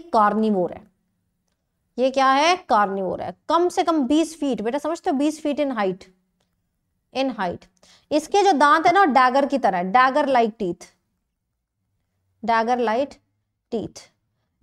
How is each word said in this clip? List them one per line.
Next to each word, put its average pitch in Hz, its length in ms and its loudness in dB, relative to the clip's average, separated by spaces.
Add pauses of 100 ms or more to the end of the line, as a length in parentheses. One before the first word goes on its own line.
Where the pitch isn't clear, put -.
(140)
कार्निवोर 208 600 0
है। - 80 -18 (1160)
ये 254 140 2
क्या 269 200 2
है? 302 240 2 (140)
कार्निवोर 196 520 -2
है। 180 120 -10 (160)
कम 339 200 2
से 359 140 -2
कम 320 240 0
बीस 320 320 0
फीट, 254 220 -4
बेटा 233 160 -4
समझते 320 320 -6
हो, 302 80 0
बीस 302 260 -2
feet 294 160 -4
in 285 120 -2
height। 196 320 -4 (1120)
in 262 200 -4
height। 180 340 -8 (440)
इसके 311 320 0
जो 392 100 4
दांत 294 340 4
है 349 60 4
ना, 392 100 6 (100)
dagger 262 360 2
की 277 100 -2
तरह, 185 320 -2
dagger 262 360 4
like 233 320 0
teeth, 175 260 -8 (1600)
dagger 226 380 0
like 240 340 -4 (560)
teeth। - 300 -8 (600)